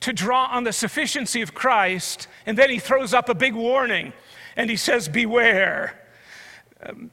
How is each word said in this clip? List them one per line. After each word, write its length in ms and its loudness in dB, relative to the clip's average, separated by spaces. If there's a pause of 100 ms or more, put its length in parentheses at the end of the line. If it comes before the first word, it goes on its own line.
to 120 -4
draw 380 0
on 120 -2
the 100 -2
sufficiency 680 -2
of 140 -8
Christ, 720 0 (180)
and 100 -4
then 140 6
he 80 -2
throws 360 0
up 160 2
a 40 2
big 220 0
warning, 580 0 (420)
and 140 -2
he 60 -2
says, 340 0
"Beware." 920 2 (840)
Um, 300 -16